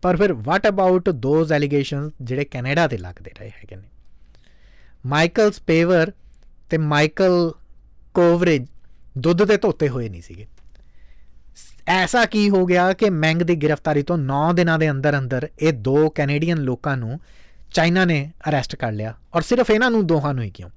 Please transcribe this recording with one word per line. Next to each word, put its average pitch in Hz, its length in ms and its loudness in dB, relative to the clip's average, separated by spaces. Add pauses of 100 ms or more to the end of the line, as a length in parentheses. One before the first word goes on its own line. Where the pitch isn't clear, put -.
ਪਰ 180 160 0
ਫਿਰ 196 140 2
what 156 380 0
about 185 480 2
those 147 280 2
allegations 147 680 -2 (100)
ਜਿਹੜੇ 127 240 -4
ਕੈਨੇਡਾ 143 400 -2
'ਤੇ 131 120 -4
ਲੱਗਦੇ 87 420 -14
ਰਹੇ 104 100 -16
ਹੈਗੇ - 260 -20
ਨੇ? 95 140 -20 (1160)
ਮਾਈਕਲ 170 460 2
ਸਪੇਵਰ 170 600 2 (580)
ਤੇ 165 80 -2
ਮਾਈਕਲ 160 760 2 (600)
ਕੋਵਰਿਜ 170 520 4 (520)
ਦੁੱਧ 170 260 2
ਦੇ 208 140 2
ਧੋਤੇ 165 320 0
ਹੋਏ 123 200 -6
ਨਹੀਂ 87 120 -14
ਸੀਗੇ। 85 260 -20 (1400)
ਐਸਾ 220 380 2
ਕੀ 208 240 2
ਹੋ 190 160 4
ਗਿਆ 180 280 2
ਕਿ 208 160 2
ਮੈਂਗ 160 280 0
ਦੀ 170 180 0
ਗ੍ਰਿਫਤਾਰੀ 151 480 0
ਤੋਂ 175 140 -2
ਨੌ 143 360 0
ਦਿਨਾਂ 170 260 2
ਦੇ 156 120 0
ਅੰਦਰ 139 260 0
ਅੰਦਰ 131 320 -4 (100)
ਇਹ 156 140 2
ਦੋ 135 360 2
ਕੈਨੇਡੀਅਨ 147 480 -2
ਲੋਕਾਂ 135 400 -4
ਨੂੰ 120 220 -8 (540)
ਚਾਈਨਾ 175 320 2
ਨੇ 156 260 -2 (180)
ਅਰੈਸਟ 143 260 -4
ਕਰ 117 160 -6
ਲਿਆ, 107 240 -8 (200)
ਔਰ 170 60 0
ਸਿਰਫ 240 280 0
ਇਹਨਾਂ 233 220 2
ਨੂੰ 220 160 2
ਦੋਹਾਂ 147 260 0
ਨੂੰ 127 100 -4
ਹੀ 104 60 -8
ਕਿਉਂ? 92 280 -18